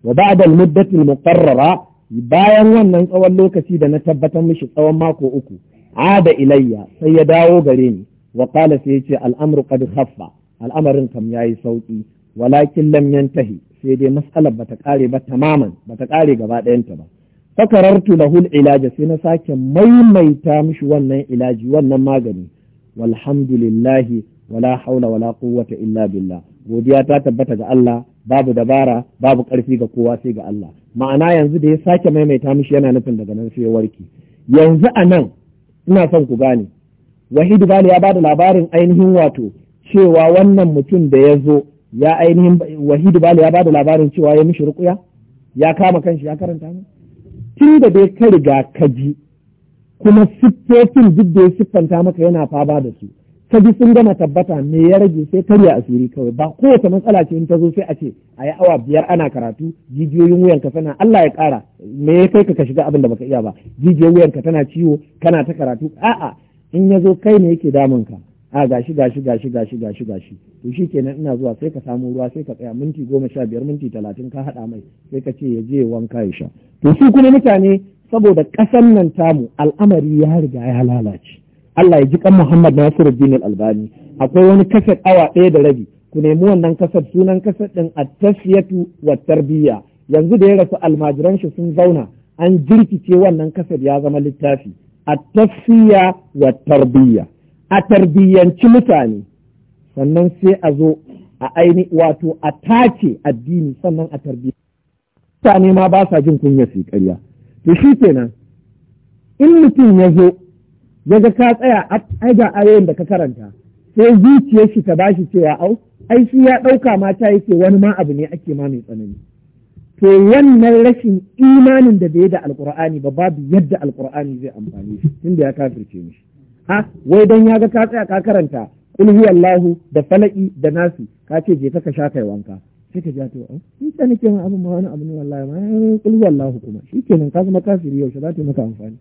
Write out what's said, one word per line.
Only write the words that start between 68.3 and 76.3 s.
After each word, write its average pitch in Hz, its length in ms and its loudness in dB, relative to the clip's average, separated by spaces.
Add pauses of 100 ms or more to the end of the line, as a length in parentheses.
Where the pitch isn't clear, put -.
A, 143 120 -2
gashi, 123 280 -6
gashi, 135 260 -4
gashi, 123 300 -8
gashi, 120 260 -10
gashi, 110 280 -14
gashi. 101 320 -16 (260)
To 123 100 -14
shi 175 160 -8
kenan, 135 320 -8
ina 139 160 -8
zuwa, 123 240 -8
sai 156 100 -8
ka 135 140 -16
samu 123 300 -10
ruwa, 127 180 -10
sai 160 120 -14
ka 123 100 -16
tsaya 117 200 -18
minti 143 300 -12
goma 131 240 -6
sha 131 180 -10
biyar, 117 180 -10
minti 147 260 -10
talatin, 110 400 -16
ka 135 120 -16
haɗa 127 240 -16
mai, 113 160 -18 (280)
sai 135 100 -10
ka - 120 -12
ce 143 140 -12
ya 117 160 -6
je 131 220 -6
wanka 117 400 -8
ya 92 80 -8